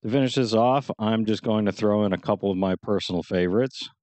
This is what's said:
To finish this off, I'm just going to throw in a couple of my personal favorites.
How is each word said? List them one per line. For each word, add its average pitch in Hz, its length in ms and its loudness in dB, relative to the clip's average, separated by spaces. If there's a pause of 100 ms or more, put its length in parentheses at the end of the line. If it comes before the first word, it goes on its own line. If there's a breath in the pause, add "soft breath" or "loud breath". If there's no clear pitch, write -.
To 117 60 -8
finish 131 260 0
this 120 180 0
off, 123 360 2 (100)
I'm 110 260 0
just 107 180 -2
going 107 220 0
to 98 60 0
throw 104 340 2
in 98 80 0
a 90 40 -2
couple 101 340 -2
of 92 60 0
my 92 180 0
personal 90 480 -4
favorites. 98 640 -2 (140)